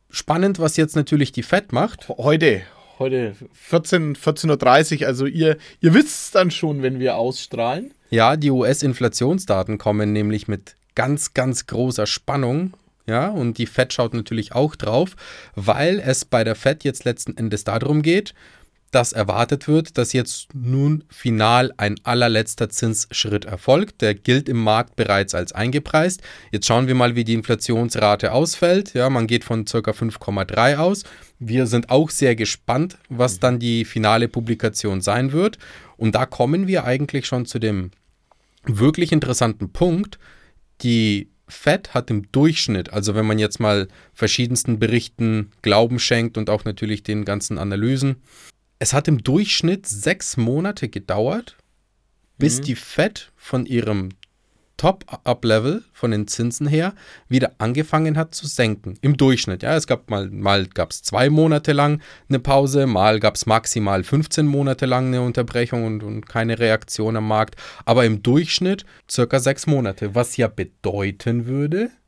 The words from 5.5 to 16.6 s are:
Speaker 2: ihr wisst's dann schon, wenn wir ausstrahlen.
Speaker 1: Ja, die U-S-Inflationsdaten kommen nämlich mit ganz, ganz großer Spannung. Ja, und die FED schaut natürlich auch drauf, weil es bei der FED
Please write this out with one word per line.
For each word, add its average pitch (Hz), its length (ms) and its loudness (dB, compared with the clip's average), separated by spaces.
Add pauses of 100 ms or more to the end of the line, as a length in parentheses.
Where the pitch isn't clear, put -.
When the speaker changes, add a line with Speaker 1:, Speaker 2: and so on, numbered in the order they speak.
Speaker 2:
ihr 160 140 6
wisst's - 380 2
dann 185 180 4
schon, 147 320 -4
wenn 131 160 -2
wir 123 180 0
ausstrahlen. 127 800 -4 (140)
Speaker 1:
Ja, 113 280 6
die 147 140 2
U-S-Inflationsdaten 123 1300 0
kommen 104 340 0
nämlich 104 360 -2
mit 98 260 -8 (220)
ganz, 139 360 -2
ganz 127 360 -2
großer 117 380 -2
Spannung. 139 640 -2 (340)
Ja, 135 220 0
und 127 300 -4
die 120 80 -2
FED - 260 0
schaut 117 200 -2
natürlich 113 400 -6
auch 143 220 0
drauf, 131 400 -2 (400)
weil 139 460 0
es 135 240 0
bei 117 180 2
der 110 140 -2
FED 143 260 -2